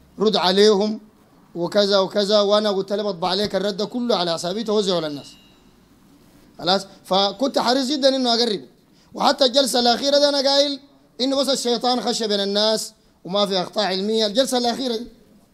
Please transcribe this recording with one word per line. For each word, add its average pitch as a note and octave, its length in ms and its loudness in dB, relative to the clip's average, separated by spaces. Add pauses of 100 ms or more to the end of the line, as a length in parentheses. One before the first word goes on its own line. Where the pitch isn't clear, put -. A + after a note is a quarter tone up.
(180)
رد G3 180 2
عليهم G3+ 640 4 (540)
وكذا G3 440 0
وكذا". G3+ 420 2
وأنا G#3 300 2
قلت F#3+ 220 -4
له: G3+ 100 -4
"بطبع F#3 260 -4
عليك G3 280 -2
الرد F#3+ 200 -2
ده G#3 80 -4
كله A#3+ 320 -2
على F3 180 -2
حسابي، F#3 300 -6
توزعه G3 360 0
للناس". D3 260 -8 (1300)
خلاص؟ F#3 280 0 (180)
فكنت G3+ 540 0
حريص B3+ 280 2
جدا C4+ 300 2
إنه B3 180 0
أقرب. A3 260 -2 (540)
وحتى C4 300 2
الجلسة B3+ 360 2
الأخيرة A#3+ 380 2
ده C#4+ 100 4
أنا C#4 220 0
قايل C#4+ 300 0 (400)
إنه C4+ 160 0
بس C4+ 120 0
الشيطان A#3+ 520 0
خش A3+ 220 -4
بين G#3 180 -2
الناس G#3 520 -2 (320)
وما G3 220 0
في F#3 160 -2
أخطاء G#3 220 -4
علمية. G#3 420 -2
الجلسة B3 320 0
الأخيرة A#3+ 380 -4
دي. A#3 100 -8 (460)